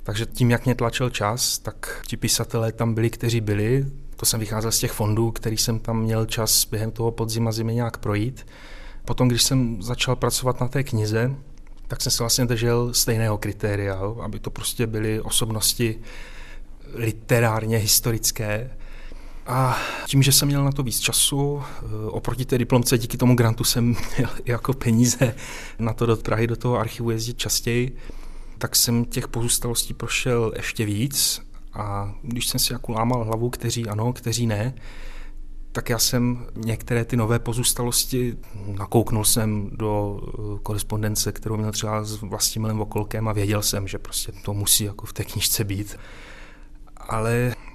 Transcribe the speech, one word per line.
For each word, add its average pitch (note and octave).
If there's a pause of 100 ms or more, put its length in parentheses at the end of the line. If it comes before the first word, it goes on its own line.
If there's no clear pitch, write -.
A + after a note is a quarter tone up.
Takže A2
tím, A#2+
jak A#2
mě B2
tlačil A#2+
čas, G#2+
tak -
ti A#2
pisatelé A2+
tam A#2
byli, A2+
kteří A#2
byli. A2 (300)
To -
jsem A#2
vycházel A2
z -
těch B2
fondů, A2
který A2
jsem A2+
tam A2+
měl A2
čas -
během A2
toho A#2
podzima, A2+
zimy A2+
nějak A#2
projít. G#2+ (580)
Potom, B2
když A#2+
jsem A#2
začal A#2+
pracovat B2
na B2
té C#3
knize, A2+ (540)
tak B2
jsem A#2+
se -
vlastně A#2
držel A#2+
stejného A2
kritéria, G2+
jo, G2+
aby G#2+
to -
prostě -
byly A2
osobnosti A2 (960)
literárně A2+
historické. A2 (800)
A B2+ (280)
tím, C3+
že C#3
jsem C#3+
měl C#3+
na C#3
to C#3
víc A#2+
času, C#3+
eh, - (240)
oproti A#2+
té B2+
diplomce, A#2+
díky A2+
tomu B2
grantu A2+
jsem A#2 (220)
<laughs> -
měl - (140)
jako A#2+
peníze A#2+ (440)
na A2+
to A#2
do A2+
Prahy, A2+
do A#2
toho B2
archivu A2+
jezdit A2+
častěji, A#2+ (640)
tak -
jsem A#2+
těch A#2+
pozůstalostí A#2
prošel A#2
ještě -
víc. G#2+ (300)
A G2+
když A#2
jsem -
si -
jako A#2+
lámal A#2
hlavu, A2+
kteří A#2
ano, G#2+
kteří A#2+
ne, A2 (1000)
tak -
já A2+
jsem A#2+ (100)
některé A#2
ty B2
nové A2+
pozůstalosti, A#2+ (300)
nakouknul G#2
jsem G#2+
do, G#2
eh, G#2
korespondence, G#2
kterou A2
měl G#2+
třeba G#2+
s G#2+
Vlastimilem G#2+
Vokolkem G#2+
a G#2+
věděl G#2
jsem, G2
že G2
prostě -
to G2+
musí G2+
jako G2+
v -
té G#2
knížce -
být. G2+ (1000)
Ale A#2 (200)